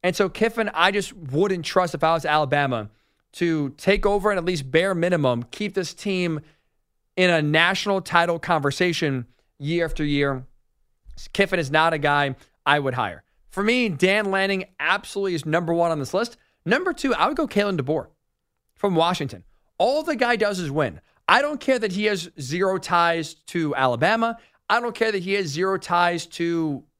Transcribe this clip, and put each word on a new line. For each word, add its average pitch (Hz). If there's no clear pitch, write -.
And 180
so 190
Kiffin, 220
I 180
just 202
wouldn't 170
trust 180
if 151
I 165
was 165
Alabama 143
to 160
take 208
over 202
and 196
at 165
least 151
bare 180
minimum 151
keep -
this 185
team 175
in 180
a 160
national 175
title 170
conversation 151
year 165
after 156
year. 143
Kiffin 190
is 143
not 160
a 156
guy 143
I 147
would 135
hire. 104
For 196
me, 240
Dan 190
Lanning 190
absolutely 190
is 147
number 165
one 170
on 160
this 135
list. -
Number 302
two, 254
I 160
would 277
go 311
Kalen 202
DeBoer 143
from 196
Washington. 160
All 277
the 311
guy 240
does 202
is 160
win. 131
I 226
don't 294
care 262
that 208
he 208
has 185
zero 185
ties 170
to 156
Alabama. 180
I 220
don't 240
care 226
that 190
he 190
has 196
zero 180
ties 175
to 165